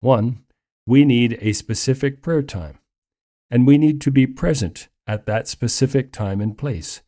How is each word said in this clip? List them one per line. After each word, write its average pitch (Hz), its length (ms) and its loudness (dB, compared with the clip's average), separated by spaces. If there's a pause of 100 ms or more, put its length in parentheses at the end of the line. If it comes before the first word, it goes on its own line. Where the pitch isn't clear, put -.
One, 120 440 0 (420)
we 135 180 6
need 120 360 2
a 107 120 0
specific 131 680 -4
prayer 160 200 -2
time, 85 360 -10 (720)
and 123 160 4
we 143 100 8
need 151 240 2
to 143 100 0
be 135 160 4
present 135 640 -4 (180)
at 107 200 -6
that 110 220 -4
specific 135 640 -2
time 98 280 -6
and 107 160 -4
place. 113 520 -10